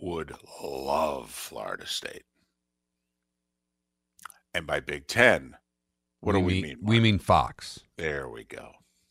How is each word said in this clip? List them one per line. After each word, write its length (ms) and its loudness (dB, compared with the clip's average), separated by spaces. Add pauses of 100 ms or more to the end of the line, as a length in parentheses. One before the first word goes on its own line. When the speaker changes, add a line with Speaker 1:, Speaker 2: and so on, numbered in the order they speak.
Speaker 1:
would 340 -8 (280)
love 680 -2
Florida 560 -12
State. 380 -10 (2250)
And 140 -4
by 120 0
Big 280 -8
Ten, 500 4 (600)
what 160 0
Speaker 2:
We 40 6
Speaker 1:
do 60 4
we 80 2
Speaker 2:
mean, 80 2
Speaker 1:
mean, 200 -8
Speaker 2:
we 140 4
Speaker 1:
Mark? 80 8
Speaker 2:
mean 160 6
Fox. 600 0 (180)
Speaker 1:
There 320 -4
we 140 -14
go. 300 -16 (380)